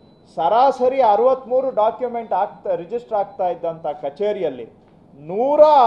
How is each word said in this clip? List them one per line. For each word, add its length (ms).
ಸರಾಸರಿ 680
ಅರವತ್ಮೂರು 680
ಡಾಕ್ಯುಮೆಂಟ್ 640
ಆಗ್ತಾ, 420
ರಿಜಿಸ್ಟರ್ 420
ಆಗ್ತಾ 300
ಇದ್ದಂಥ 400
ಕಚೇರಿಯಲ್ಲಿ 840
ನೂರ 420